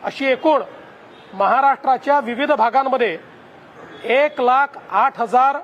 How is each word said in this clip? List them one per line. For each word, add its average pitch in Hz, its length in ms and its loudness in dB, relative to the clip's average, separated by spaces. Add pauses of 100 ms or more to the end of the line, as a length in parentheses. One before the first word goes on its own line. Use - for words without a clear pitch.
अशी 269 220 -8
एकूण 262 360 0 (720)
महाराष्ट्राच्या 269 840 0
विविध 240 320 -4
भागांमध्ये 240 640 0 (840)
एक 277 380 0
लाख 262 260 2 (240)
आठ 240 300 0
हजार 254 420 2